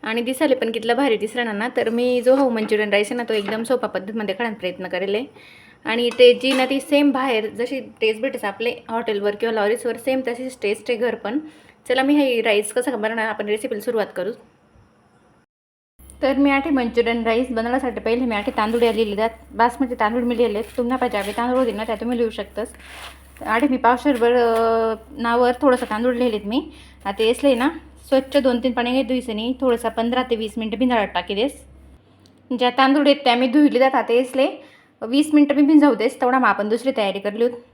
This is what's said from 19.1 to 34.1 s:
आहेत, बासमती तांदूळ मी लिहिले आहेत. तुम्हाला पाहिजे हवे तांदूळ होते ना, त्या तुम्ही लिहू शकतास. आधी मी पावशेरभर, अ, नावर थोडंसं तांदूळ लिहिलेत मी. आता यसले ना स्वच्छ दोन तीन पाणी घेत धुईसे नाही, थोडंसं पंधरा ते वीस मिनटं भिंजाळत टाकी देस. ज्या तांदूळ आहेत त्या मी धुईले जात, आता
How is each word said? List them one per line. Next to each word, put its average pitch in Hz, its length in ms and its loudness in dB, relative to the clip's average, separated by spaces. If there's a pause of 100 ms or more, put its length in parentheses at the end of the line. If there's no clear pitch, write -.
आहेत, 226 340 -6
बासमती 240 440 0
तांदूळ 226 220 0
मी 240 160 -2
लिहिले 220 200 0
आहेत. 220 200 -8
तुम्हाला 247 180 -2
पाहिजे 254 220 -2
हवे 202 200 -4
तांदूळ 247 220 0
होते 247 120 0
ना, 208 120 -6
त्या 220 120 -4
तुम्ही 233 220 -4
लिहू 226 120 0
शकतास. 214 380 -10 (800)
आधी 233 200 2
मी 254 100 2
पावशेरभर, 247 560 4
अ, 226 640 2 (160)
नावर 233 400 2 (100)
थोडंसं 254 280 4
तांदूळ 240 260 0
लिहिलेत 233 300 -2
मी. 233 260 -2 (340)
आता 196 180 -2
यसले 247 320 4
ना 254 140 0 (380)
स्वच्छ 269 300 2
दोन 247 220 2
तीन 254 120 -2
पाणी 240 200 -2
घेत 262 140 0
धुईसे 247 280 -4
नाही, 226 280 -4
थोडंसं 233 280 0
पंधरा 233 340 -2
ते 247 120 -2
वीस 214 220 -6
मिनटं 220 200 -6
भिंजाळत 233 360 2
टाकी 180 220 -4
देस. 254 300 -4 (960)
ज्या 247 100 4
तांदूळ 269 360 4
आहेत 285 100 6
त्या 254 200 2
मी 247 120 2
धुईले 254 320 4
जात, 262 160 4
आता 226 180 0